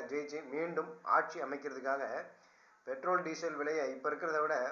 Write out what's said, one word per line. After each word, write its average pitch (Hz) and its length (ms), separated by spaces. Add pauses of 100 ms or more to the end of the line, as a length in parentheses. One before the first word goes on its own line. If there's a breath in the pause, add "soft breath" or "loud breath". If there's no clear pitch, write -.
ஜெயிச்சு 143 440
மீண்டும் 160 540
ஆட்சி 156 380
அமைக்கிறதுக்காக 135 600 (840 soft breath)
பெட்ரோல், 175 340
டீசல் 160 340
விலையை 147 360
இப்ப 131 180
இருக்கிறத 151 320
விட 151 140 (160)